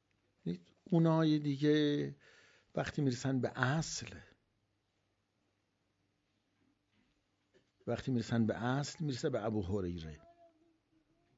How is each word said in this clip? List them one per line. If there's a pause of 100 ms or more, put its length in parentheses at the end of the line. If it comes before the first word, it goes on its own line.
(840)
اونای
دیگه (600)
وقتی
می‌رسن
به
اصل، (3750)
وقتی
می‌رسن
به
اصل،
می‌رسه
به
ابو
هریره، (1160)